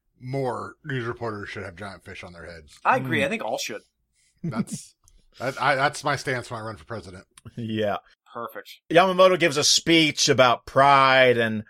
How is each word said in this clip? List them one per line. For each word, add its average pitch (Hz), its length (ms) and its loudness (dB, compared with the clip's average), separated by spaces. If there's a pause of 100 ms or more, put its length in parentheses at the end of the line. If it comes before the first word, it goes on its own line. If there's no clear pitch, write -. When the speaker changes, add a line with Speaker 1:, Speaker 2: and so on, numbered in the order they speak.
(200)
Speaker 1:
More 123 560 -8 (100)
news 131 200 -6
reporters 113 440 -10
should 104 140 -12
have 95 120 -14
giant 98 300 -16
fish 92 180 -18
on 90 100 -18
their 85 120 -20
heads. 82 400 -20
Speaker 2:
I 240 100 2
agree. 131 240 -4
Speaker 3:
Hmm. 139 60 0
Speaker 2:
I 165 40 -2
think 220 140 -8
all 113 140 -6
should. 104 240 -10 (600)
Speaker 1:
That's, - 540 -8 (220)
<laughs> - 220 -20
that, 127 220 -8
I, 135 140 0
that's 143 300 -2
my 143 100 -2
stance 127 340 -6
when 113 120 -12
I - 20 -14
run 110 140 -12
for - 80 -20
president. 92 400 -16 (320)
Speaker 3:
Yeah. 107 400 -2 (360)
Speaker 2:
Perfect. 110 360 -14 (200)
Speaker 3:
Yamamoto 185 480 4
gives 151 200 0
a 143 80 -2
speech 160 640 2
about 127 360 4
pride, 135 720 6
and 110 320 -2